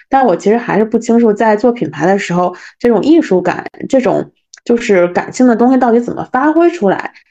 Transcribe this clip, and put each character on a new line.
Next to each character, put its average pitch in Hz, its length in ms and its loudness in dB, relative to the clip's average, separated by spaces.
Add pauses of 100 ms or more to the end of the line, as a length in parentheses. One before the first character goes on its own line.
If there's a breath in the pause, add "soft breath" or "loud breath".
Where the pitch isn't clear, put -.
但 269 180 2
我 196 80 2
其 170 160 -2
实 214 60 2
还 202 240 -2
是 220 60 2
不 220 120 -2
清 233 220 0
楚 226 140 4
在 220 200 2
做 214 160 0
品 196 220 -4
牌 143 160 -4
的 196 100 2
时 202 140 -8
候， 180 240 -2 (240 loud breath)
这 - 80 -2
种 214 160 2
艺 311 180 4
术 185 200 0
感， 180 240 -6 (240)
这 269 100 2
种 151 320 -2 (320)
就 240 140 0
是 190 320 2
感 180 240 -6
性 254 120 2
的 247 80 4
东 240 160 2
西 262 80 2
到 247 140 0
底 233 80 4
怎 240 160 -4
么 - 160 -10
发 269 180 0
挥 330 220 2
出 269 180 -2
来。 - 220 -4 (200 soft breath)